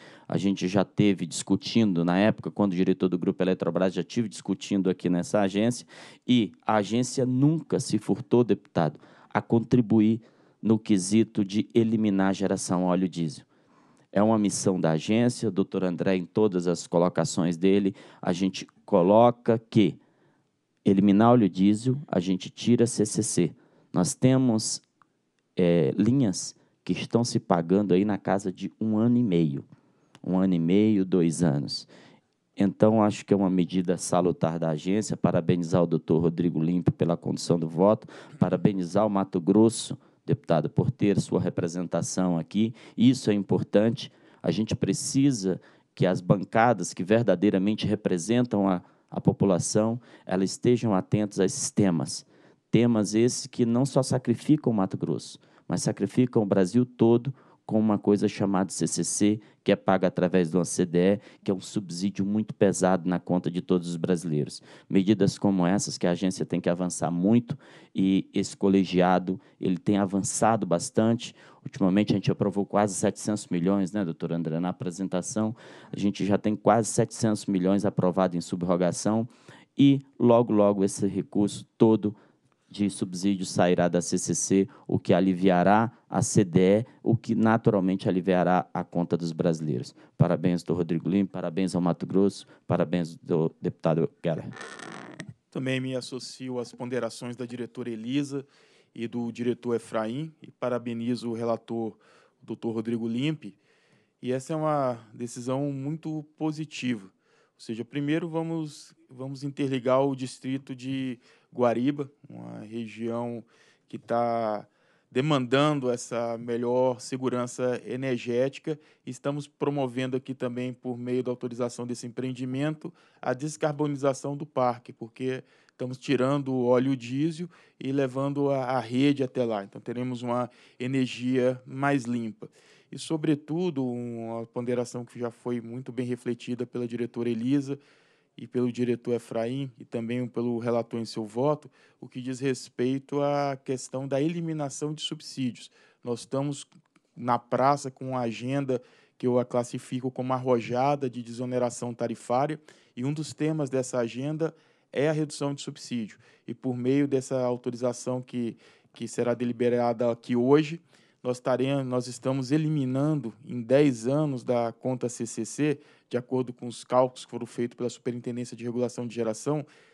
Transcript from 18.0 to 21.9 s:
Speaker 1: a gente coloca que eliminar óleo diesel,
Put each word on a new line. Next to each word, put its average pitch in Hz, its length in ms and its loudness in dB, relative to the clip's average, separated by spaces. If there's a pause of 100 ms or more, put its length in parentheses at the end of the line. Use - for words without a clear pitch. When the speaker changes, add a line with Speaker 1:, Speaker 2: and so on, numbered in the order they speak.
Speaker 1:
a - 140 -2
gente 95 320 -2 (180)
coloca 113 840 4
que 95 300 4 (840)
eliminar 101 480 6
óleo 113 180 6
diesel, 107 480 2 (100)